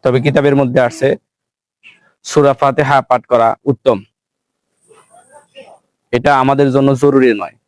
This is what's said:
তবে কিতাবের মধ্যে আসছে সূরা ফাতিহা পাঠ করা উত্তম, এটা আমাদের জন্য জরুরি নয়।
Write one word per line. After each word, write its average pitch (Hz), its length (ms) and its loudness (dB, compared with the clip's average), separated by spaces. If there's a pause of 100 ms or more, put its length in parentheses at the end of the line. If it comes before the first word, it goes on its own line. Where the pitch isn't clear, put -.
তবে 127 160 0
কিতাবের 143 360 0
মধ্যে 131 240 0
আসছে 127 280 -2 (1160)
সূরা 143 300 0
ফাতিহা 139 480 -2
পাঠ 123 240 -2
করা 117 220 2 (160)
উত্তম, 120 340 -2 (2250)
এটা 127 260 -2
আমাদের 135 340 0
জন্য 139 220 0
জরুরি 135 400 2
নয়। 95 220 -10 (120)